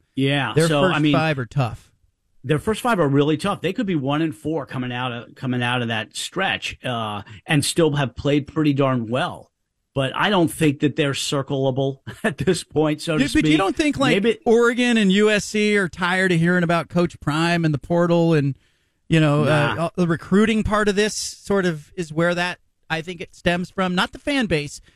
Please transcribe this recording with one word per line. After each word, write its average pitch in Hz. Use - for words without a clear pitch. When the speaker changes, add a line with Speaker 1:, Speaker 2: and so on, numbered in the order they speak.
Speaker 1:
Yeah, 135
Speaker 2:
their 160
Speaker 1:
so, 147
Speaker 2:
first 139
Speaker 1:
I 151
mean, 147
Speaker 2:
five 156
are 127
tough. 113
Speaker 1:
Their 147
first 214
five 233
are 151
really 143
tough. 196
They 170
could 233
be 190
one 143
and 156
four 151
coming 123
out 123
of, 120
coming 123
out 123
of 117
that 110
stretch, -
uh, 110
and 147
still 143
have 139
played 143
pretty 151
darn 131
well. 127
But 131
I 180
don't 180
think 147
that 147
they're 143
circleable 135
<laughs> -
at 208
this -
point, 151
so 160
to 262
Speaker 2:
Yeah, 285
but 311
you 302
Speaker 1:
speak. 311
Speaker 2:
don't 381
think, 294
like, 262
Speaker 1:
Maybe 233
Speaker 2:
Oregon 240
and 202
U 208
S 208
C 208
are 190
tired 185
of 165
hearing 175
about 170
Coach 175
Prime 165
and 156
the 143
portal 170
and, 139
you 165
know, 151
Speaker 1:
Nah. 151
Speaker 2:
uh, -
the 180
recruiting 214
part 208
of 202
this 208
sort -
of 156
is 160
where 170
that, 175
I 160
think, 170
it -
stems 175
from? 185
Not 196
the 269
fan 269
base, 147